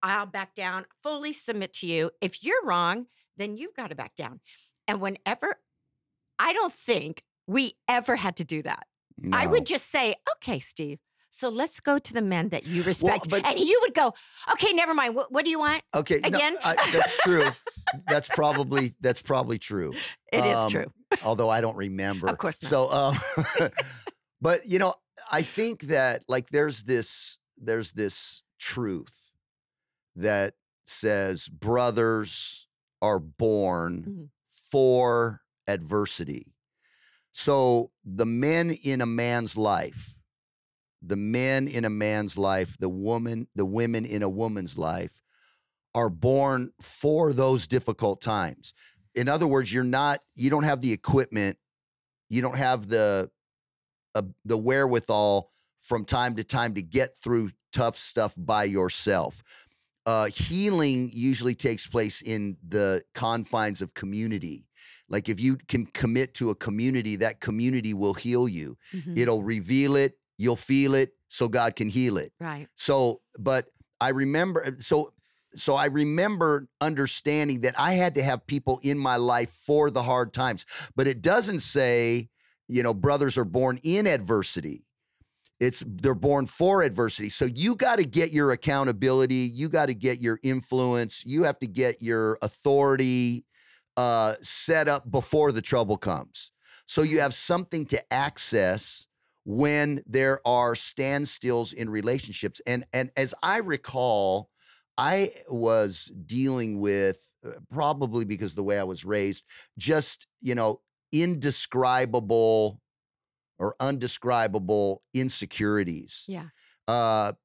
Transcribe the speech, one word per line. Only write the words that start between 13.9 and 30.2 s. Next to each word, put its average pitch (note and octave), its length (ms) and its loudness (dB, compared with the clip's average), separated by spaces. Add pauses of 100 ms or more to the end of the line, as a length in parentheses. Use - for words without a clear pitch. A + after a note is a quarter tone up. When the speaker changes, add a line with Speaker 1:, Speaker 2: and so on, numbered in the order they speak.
Speaker 1:
go, C4 180 4 (380)
"Okay, G4+ 200 2
never E4 220 2
mind. B3 220 0
What, C4+ 160 -4
what C#4+ 120 0
do D#4+ 60 0
you D#4+ 80 0
want D4 240 0 (140)
Speaker 2:
Okay, D3+ 240 2
no, - 80 0
Speaker 1:
again?" D4+ 360 2
Speaker 2:
I, E3 120 2 (180)
that's B4+ 240 2
Speaker 1:
<laughs> - 60 4
Speaker 2:
true. D#3+ 260 6 (580)
That's D3 220 0
probably, C#3 720 2
that's B2+ 200 2
probably A#2+ 360 0
true. E2+ 360 -4 (380)
Speaker 1:
It - 140 2
is - 100 4
Speaker 2:
Um, - 160 2
Speaker 1:
true. - 140 -2 (220)
<laughs> - 160 -2
Speaker 2:
although A2+ 260 2
I A2+ 100 4
don't A2+ 160 -2
remember. G2 520 -4
Speaker 1:
Of - 100 -2
course - 240 -6
not. C#3 80 -6
Speaker 2:
So, C3+ 220 2
um, C#3 260 2 (440)
<laughs> - 800 -6
but, E3+ 260 2
you F#3 120 0
know, F#3 140 2 (380)
I D#3 100 2
think A3 420 -4
that, C3 440 2
like, C3 240 -2
there's C#3+ 320 0
this, - 560 -4 (180)
there's A2+ 360 -4
this - 500 -6 (160)
truth - 720 -8 (840)
that G2+ 380 -2 (320)